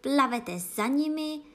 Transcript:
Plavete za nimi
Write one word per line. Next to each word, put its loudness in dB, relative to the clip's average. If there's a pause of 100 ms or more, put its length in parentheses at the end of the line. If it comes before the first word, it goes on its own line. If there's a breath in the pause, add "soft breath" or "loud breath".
Plavete 2
za -2
nimi 0 (120)